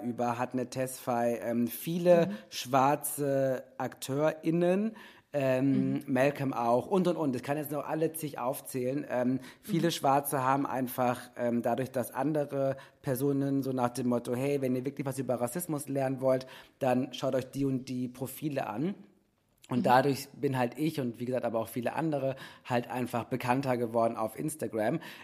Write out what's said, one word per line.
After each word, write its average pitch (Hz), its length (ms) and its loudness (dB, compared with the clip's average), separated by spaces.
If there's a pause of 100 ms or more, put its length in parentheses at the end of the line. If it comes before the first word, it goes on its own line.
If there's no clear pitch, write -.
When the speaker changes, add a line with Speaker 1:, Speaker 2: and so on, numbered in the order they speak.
Speaker 1:
über 120 340 -2
Hatne 123 320 -2
Tesfaye, 120 720 0
ähm, 117 260 0
viele 170 600 4
Speaker 2:
Mhm. 196 40 -4 (180)
Speaker 1:
schwarze 135 1120 2 (140)
AkteurInnen, 165 1200 0 (340)
ähm, 135 640 4
Speaker 2:
Mhm. 139 140 -2
Speaker 1:
Malcolm 139 460 2
auch 120 340 2
und, 185 200 2
und, 175 80 2
und. 143 220 0
Ich 120 60 -8
kann 143 120 -2
jetzt 147 160 -4
noch 147 160 -4
alle 156 240 0
zig 147 260 -8
aufzählen. 131 720 -4
Ähm, 127 300 0 (220)
viele 170 260 0
Speaker 2:
Mhm. 165 40 0
Speaker 1:
Schwarze 143 520 2
haben 135 220 2
einfach, 123 560 0 (160)
ähm, 120 240 0
dadurch, 123 300 0
dass 117 200 -2
andere 139 640 -2 (260)
Personen 139 640 0
so 135 80 -4
nach 123 200 2
dem 123 180 -2
Motto, 120 260 0
„Hey, 139 240 0
wenn 127 160 0
ihr 127 80 -2
wirklich 135 220 -4
was 135 140 -4
über 127 160 -2
Rassismus 143 520 -4
lernen 135 320 0
wollt, 131 280 2 (320)
dann 127 340 2
schaut 131 200 -2
euch 127 160 -2
die 139 140 -4
und 131 240 -2
die 127 220 -4
Profile 139 580 -6
an.“ 135 260 -2 (720)
Und 123 120 -2
Speaker 2:
Mhm. 101 40 2
Speaker 1:
dadurch 131 500 4
bin 131 260 0
halt 123 180 0
ich 156 240 -2
und 117 180 -4
wie 120 60 -6
gesagt 120 180 -2
aber 113 140 -2
auch 110 100 -2
viele 117 260 -4
andere 139 420 0 (300)
halt 120 220 0
einfach 120 360 -2
bekannter 127 540 0
geworden 117 380 2
auf 110 220 -4
Instagram. 127 640 -2 (240)